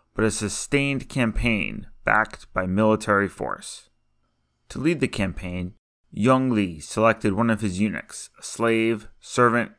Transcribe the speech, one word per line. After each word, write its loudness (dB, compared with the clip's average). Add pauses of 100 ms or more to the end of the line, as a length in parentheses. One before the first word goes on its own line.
(140)
but 0
a 2
sustained -2
campaign -2 (160)
backed 2
by 0
military 2
force. -10 (800)
To -12
lead 0
the 0
campaign, -6 (380)
Yong 2
Li 0
selected 2
one 2
of 0
his -2
eunuchs, -4
a -20
slave, 0 (100)
servant, 2